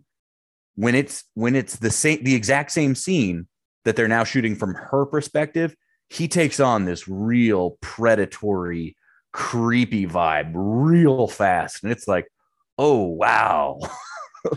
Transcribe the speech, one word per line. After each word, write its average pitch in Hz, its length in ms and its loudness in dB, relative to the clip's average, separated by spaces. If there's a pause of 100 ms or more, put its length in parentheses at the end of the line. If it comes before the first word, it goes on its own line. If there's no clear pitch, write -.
(760)
When 120 200 2
it's, 139 300 -2 (100)
when 117 200 0
it's - 220 -2
the 110 140 -2
same, 156 340 0
the 131 100 2
exact 131 380 0
same 143 220 2
scene 98 520 -2 (380)
that 110 120 2
they're 113 120 2
now 113 160 2
shooting 113 320 0
from 95 180 -4
her 139 320 -2
perspective, 151 680 -2 (340)
he 165 200 -4
takes 160 320 0
on 117 240 2
this 87 240 -6
real 104 720 0
predatory, 95 1120 -2 (380)
creepy 117 720 0
vibe 80 480 -2
real 131 720 4
fast. 90 560 -2
And 104 80 -4
it's - 160 -6
like, 92 220 0 (500)
"Oh, 135 280 4
wow." 87 800 0
<laughs> - 40 -12 (680)